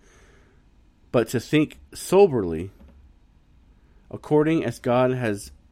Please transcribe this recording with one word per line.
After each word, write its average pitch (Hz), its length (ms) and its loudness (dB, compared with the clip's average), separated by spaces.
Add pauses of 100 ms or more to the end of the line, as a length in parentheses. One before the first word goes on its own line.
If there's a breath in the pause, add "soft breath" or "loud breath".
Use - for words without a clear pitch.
(1120 soft breath)
but 117 180 0
to 123 120 -4
think 151 380 -2 (160)
soberly, 101 760 2 (1400 soft breath)
according 151 520 0
as 120 160 -8
God 127 340 0
has 113 400 -6 (200)